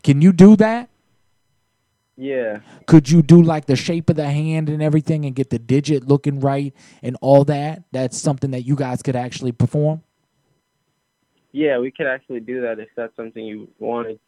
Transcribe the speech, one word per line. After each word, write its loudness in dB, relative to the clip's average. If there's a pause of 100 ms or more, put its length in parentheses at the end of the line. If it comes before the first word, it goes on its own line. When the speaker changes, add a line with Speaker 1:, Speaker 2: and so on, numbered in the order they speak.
Speaker 1:
Can 2
you 6
do 10
that? -2 (1300)
Speaker 2:
Yeah. -6 (240)
Speaker 1:
Could 6
you 6
do, 8
like, -2
the 0
shape -4
of 0
the -4
hand -4
and -6
everything -2
and -8
get -4
the -6
digit -2
looking 0
right -4 (300)
and -8
all 6
that? -4
That's -6
something -4
that -8
you -2
guys -6
could -4
actually -8
perform? -2 (1500)
Speaker 2:
Yeah, -2
we -6
could -8
actually -10
do -10
that -8
if -18
that's -10
something -14
you -14 (120)
wanted. -8 (100)